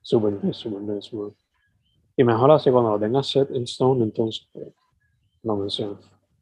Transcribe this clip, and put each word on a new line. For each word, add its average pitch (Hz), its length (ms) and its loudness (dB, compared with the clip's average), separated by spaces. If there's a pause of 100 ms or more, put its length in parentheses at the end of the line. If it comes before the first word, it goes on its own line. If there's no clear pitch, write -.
Súper 107 320 0
nice, 170 200 -4
súper 104 280 -10
nice, 104 340 -10
man. 104 160 -8 (840)
Y 143 80 4
mejor 120 280 6
así, 147 200 4
cuando 120 200 4
lo 104 80 0
tengas 120 280 -2
set 139 240 0
in 131 120 -6
stone, 127 400 0
entonces, 110 500 -4
pues, - 140 -16 (760)
lo 110 120 -2
mencionas. 101 440 -6 (420)